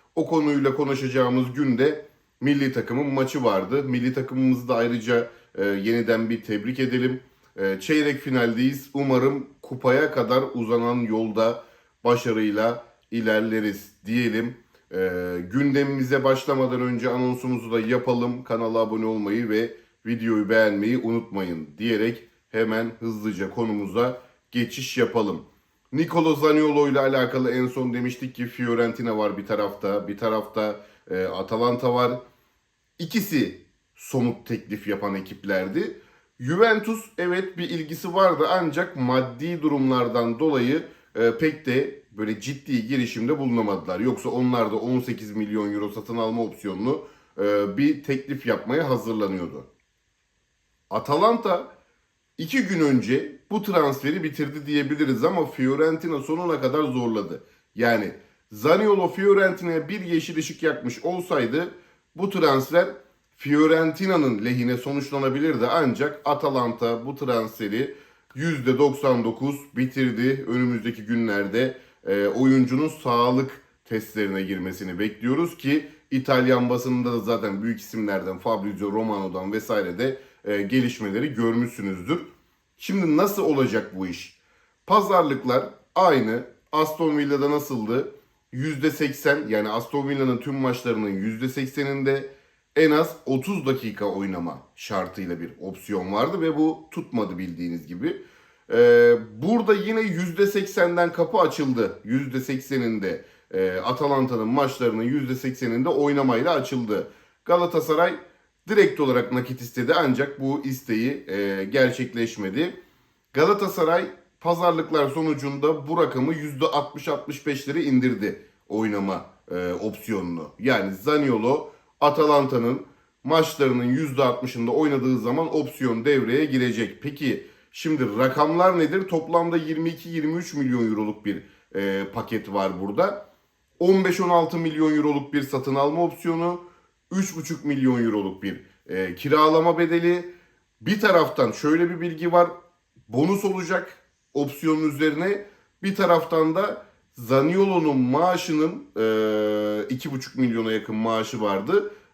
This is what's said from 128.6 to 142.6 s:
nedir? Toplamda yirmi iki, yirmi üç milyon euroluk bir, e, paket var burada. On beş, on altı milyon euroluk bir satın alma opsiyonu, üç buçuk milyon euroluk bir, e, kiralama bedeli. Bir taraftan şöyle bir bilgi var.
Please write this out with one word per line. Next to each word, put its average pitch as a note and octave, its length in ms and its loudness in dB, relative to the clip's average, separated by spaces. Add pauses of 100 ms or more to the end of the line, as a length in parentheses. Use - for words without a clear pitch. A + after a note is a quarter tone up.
nedir? F3 280 0
Toplamda E3+ 500 0
yirmi D#3+ 320 -4
iki, E3 200 -10
yirmi D#3+ 280 -4
üç F3 160 -8
milyon B2 380 0
euroluk G#2+ 340 -4
bir, G2+ 180 -4 (320)
e, G2 280 -2 (100)
paket G#2+ 400 -6
var F#2+ 180 0 (100)
burada. B2 480 -2 (500)
On F#3+ 260 6
beş, F#3 160 0
on F3 80 2
altı E3+ 280 4
milyon D#3 400 2
euroluk C#3+ 360 0
bir C#3+ 80 0
satın C3+ 340 -2
alma D3 280 2
opsiyonu, E3+ 580 -2 (500)
üç F#3 240 -2
buçuk D#3+ 300 -8
milyon B2+ 400 2
euroluk G2 380 -2
bir, F#2+ 180 -6 (280)
e, F#2 260 -4
kiralama D#3 640 4
bedeli. E3+ 560 2 (480)
Bir G3+ 180 0
taraftan D#3+ 520 4
şöyle E3 380 2
bir E3+ 120 -6
bilgi E3+ 300 -4
var. F3 160 8 (600)